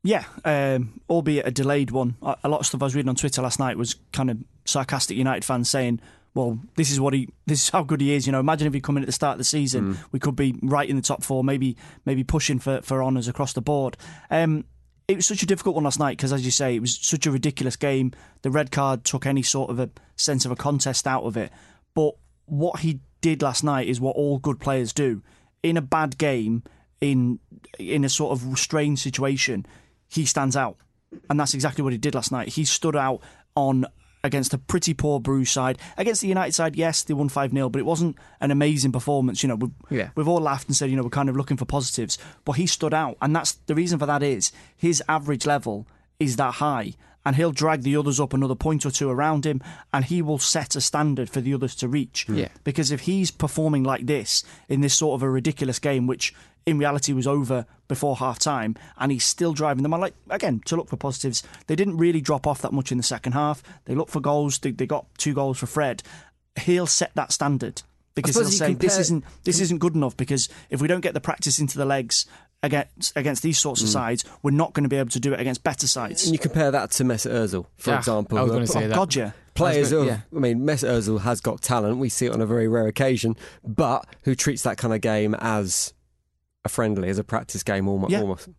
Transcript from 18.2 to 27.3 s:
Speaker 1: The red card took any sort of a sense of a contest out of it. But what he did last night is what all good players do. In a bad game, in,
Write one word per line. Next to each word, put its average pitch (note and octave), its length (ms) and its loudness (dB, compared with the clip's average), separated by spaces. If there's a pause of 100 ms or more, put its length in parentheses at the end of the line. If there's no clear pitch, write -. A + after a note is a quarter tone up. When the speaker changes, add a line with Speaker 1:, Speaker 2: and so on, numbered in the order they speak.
Speaker 1:
The C#3 100 0
red C#3+ 180 0
card C3+ 320 0
took - 240 -2
any C#3 160 2
sort C3+ 280 -2
of A#2+ 100 -4
a B2 100 -2 (240)
sense C3+ 300 0
of B2 80 -2
a A#2+ 40 -2
contest C#3 520 0
out C3 160 -2
of A2+ 120 -4
it. G#2+ 140 -4 (440)
But D3+ 200 2 (300)
what D#3 360 -2
he D#3 200 0 (220)
did D#3 200 2
last C#3 220 0
night C3+ 240 0
is A#2+ 120 -2
what C3 140 -2
all C#3+ 240 0
good C3 220 -2
players C3 320 0
do. B2+ 300 0 (420)
In E3 120 4
a D#3+ 60 2
bad C#3 340 0
game, A#2 460 0 (380)
in, B2+ 400 2 (400)